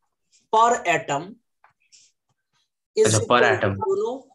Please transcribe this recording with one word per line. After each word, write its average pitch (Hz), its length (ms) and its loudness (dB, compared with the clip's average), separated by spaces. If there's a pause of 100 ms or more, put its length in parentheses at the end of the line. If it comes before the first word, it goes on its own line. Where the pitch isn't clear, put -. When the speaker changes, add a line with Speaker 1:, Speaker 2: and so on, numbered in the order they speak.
(520)
Speaker 1:
per 226 180 4 (220)
atom 160 340 -6 (1700)
is 110 100 4
Speaker 2:
अच्छा, 110 120 2 (100)
per 120 80 4
Speaker 1:
equal 123 60 4
to, 120 80 4
Speaker 2:
atom। 107 260 -2
Speaker 1:
you 196 220 -4
know, 226 160 -6 (200)